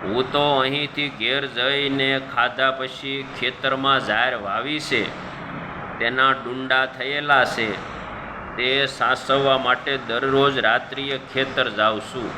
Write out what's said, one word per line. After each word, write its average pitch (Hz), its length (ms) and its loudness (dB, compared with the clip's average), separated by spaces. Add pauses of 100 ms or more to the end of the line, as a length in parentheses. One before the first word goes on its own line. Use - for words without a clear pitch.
હું 120 280 -2
તો 143 280 4
અહીંથી 143 500 -2
ઘેર 123 360 -2
જઈને 135 760 0 (140)
ખાધા 127 360 2
પછી 135 560 -6 (120)
ખેતરમાં 131 680 2
જાર 117 300 2
વાવી 117 440 -4
છે, 123 260 0 (920)
તેના 127 320 4
ડુંડા 131 540 0
થયેલા 139 600 2
છે, 113 280 -2 (840)
તે 131 280 2
સાસવવા 135 720 2
માટે 127 500 2
દરરોજ 135 500 4
રાત્રિએ 127 600 0 (140)
ખેતર 131 360 0
જાઉં 107 320 2
છું. 117 360 -8